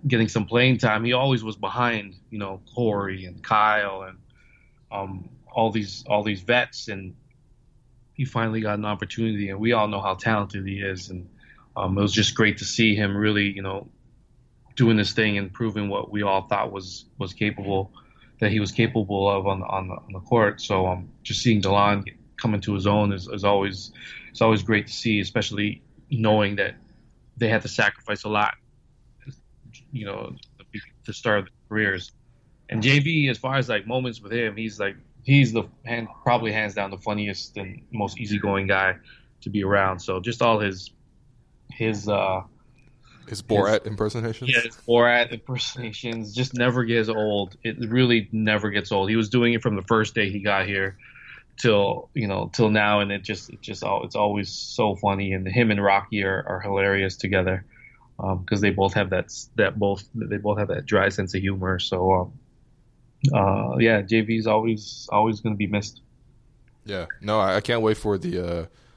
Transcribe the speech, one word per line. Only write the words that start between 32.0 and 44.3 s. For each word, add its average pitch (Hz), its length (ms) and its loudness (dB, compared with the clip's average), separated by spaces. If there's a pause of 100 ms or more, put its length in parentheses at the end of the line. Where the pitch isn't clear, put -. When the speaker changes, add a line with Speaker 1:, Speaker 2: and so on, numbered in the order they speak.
Speaker 1:
And 113 140 -4
J 139 160 6
V, 147 300 2
as 117 100 -2
far 131 180 -4
as, 120 120 0
like, 104 180 -2
moments 120 340 -4
with 104 120 -12
him, 113 240 -2
he's, 110 240 -8
like, 101 160 -4 (260)
he's 135 300 6
the 110 120 0 (200)
hand-, 117 240 -6 (160)
probably 117 280 2
hands 107 220 -2
down 98 160 -4
the 95 80 -12
funniest 104 580 -6
and 95 260 -12 (100)
most 101 260 -4
easygoing 101 480 -2
guy 95 300 2 (460)
to - 80 -8
be 101 120 0
around. 95 380 2
So 92 200 -4
just 113 220 -4
all 113 160 4
his, 98 320 -4 (800)
his, 107 380 -4
uh, 95 340 0 (840)
Speaker 2:
His 101 140 -10
Borat 104 380 4
Speaker 1:
his - 80 -10
Speaker 2:
impersonations? 110 600 -4